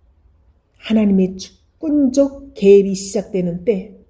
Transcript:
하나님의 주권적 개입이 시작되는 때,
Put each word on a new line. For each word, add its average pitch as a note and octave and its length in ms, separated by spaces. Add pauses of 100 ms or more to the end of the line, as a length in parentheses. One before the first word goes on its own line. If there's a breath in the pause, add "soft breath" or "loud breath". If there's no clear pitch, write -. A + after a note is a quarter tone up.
(800)
하나님의 G3 580
주권적 - 1160
개입이 G3 400
시작되는 F3+ 680
때, F#3+ 300 (140)